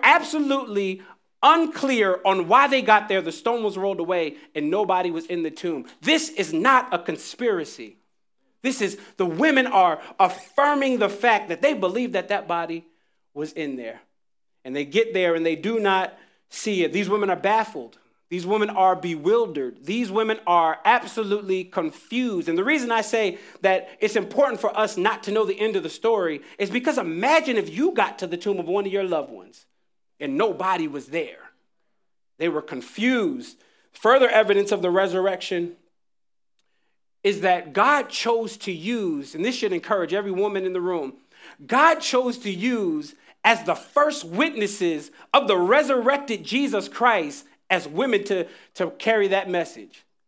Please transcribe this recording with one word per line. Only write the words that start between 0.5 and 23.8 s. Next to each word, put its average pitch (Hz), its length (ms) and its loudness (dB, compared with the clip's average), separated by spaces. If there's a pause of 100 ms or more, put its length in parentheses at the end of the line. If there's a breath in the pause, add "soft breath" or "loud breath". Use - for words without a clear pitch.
unclear 269 840 4
on 185 220 2
why 262 200 8
they 262 140 2
got 208 260 4
there. 190 140 2
The 160 100 -6
stone 233 320 -2
was 190 140 -4
rolled 190 220 -2
away 165 380 -2 (180 loud breath)
and 151 140 -2
nobody 185 420 0
was 165 160 -6
in 175 160 -4
the 156 80 -4
tomb. 160 340 -6 (160 loud breath)
This 311 280 0
is 165 240 -4
not 240 400 2
a 170 60 -2
conspiracy. 165 1000 -6 (640)
This 262 200 -2
is, 202 160 -2 (200 loud breath)
the 185 80 0
women 254 420 2
are 185 340 4 (180 loud breath)
affirming 269 800 2
the 202 100 2
fact 202 400 2
that 165 120 -6
they 202 120 4
believe 196 380 -2
that 185 160 -4
that 202 200 -4
body 165 380 -4 (480)
was 151 200 -8
in 147 220 -6
there. 117 260 -12 (640)
And 127 100 -10
they 143 100 -4
get 220 280 0
there 175 220 2
and 165 100 -2
they 165 100 0
do 214 240 -2
not 190 380 0 (320 soft breath)
see 190 340 -2
it. 160 100 0
These 190 160 -2
women 208 200 0
are 170 80 0
baffled. 196 600 -2 (320)
These 175 160 -6
women 208 240 2
are 190 260 4
bewildered. 165 880 -2
These 214 240 -2
women 220 380 0
are 165 380 2
absolutely 208 800 0
confused. 185 840 -4
And 165 100 0
the 185 60 0
reason 254 260 0
I 226 120 2
say 214 380 -2 (200 loud breath)
that 190 300 2 (100)